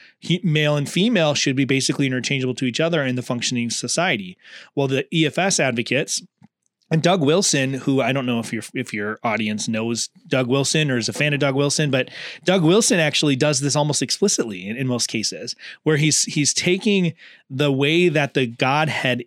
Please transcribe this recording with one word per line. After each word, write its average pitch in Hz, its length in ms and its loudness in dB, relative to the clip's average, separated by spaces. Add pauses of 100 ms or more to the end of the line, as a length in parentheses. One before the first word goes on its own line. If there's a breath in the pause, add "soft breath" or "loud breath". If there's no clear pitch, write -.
(200 soft breath)
he, 175 240 -2
male 151 320 2
and 143 140 -2
female 175 460 2
should 135 200 0
be 135 100 2
basically 135 420 0
interchangeable 127 480 -2
to 135 100 -4
each 120 140 -2
other 165 240 0
in 127 120 -2
the 127 60 -4
functioning 120 480 -4
society." 117 680 -4 (380 loud breath)
Well, 139 120 0
the 135 280 -2
E 160 100 4
F 135 120 -2
S 180 220 0
advocates, 127 640 -2 (680)
and 160 120 2
Doug 175 180 4
Wilson, 143 520 2
who 131 280 0
I 120 100 2
don't 135 140 -2
know 120 140 0
if 107 120 -6
your, 110 120 -6 (100)
if 131 180 -6
your 107 320 -6
audience 107 440 -2
knows 113 420 -2 (180)
Doug 131 200 0
Wilson 139 420 2
or 127 80 0
is 110 100 -2
a 113 60 -6
fan 147 220 0
of 139 40 -2
Doug 139 140 2
Wilson, 143 380 0
but 127 180 0 (360 loud breath)
Doug 180 180 2
Wilson 190 360 4
actually 147 360 2
does 143 240 0
this 139 160 -2
almost 147 260 0
explicitly 117 640 -2
in, 110 80 -6
in 131 120 -4
most 120 180 -2
cases, 104 500 -6 (280 loud breath)
where 151 140 4
he's, 143 260 2
he's - 280 0
taking 190 640 2 (340 loud breath)
the 143 240 0
way 156 380 2
that 147 240 0
the 131 140 2
Godhead 131 800 0